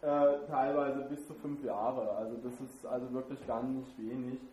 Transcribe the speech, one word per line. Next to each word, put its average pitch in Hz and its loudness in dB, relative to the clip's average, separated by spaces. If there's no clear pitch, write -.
äh, 151 0
teilweise 139 2
bis 143 -6
zu - -12
fünf 143 -6
Jahre. 113 0
Also 110 -2
das 123 -4
ist - -12
also 123 -2
wirklich 131 -4
gar 117 0
nicht 131 -4
wenig. 123 -4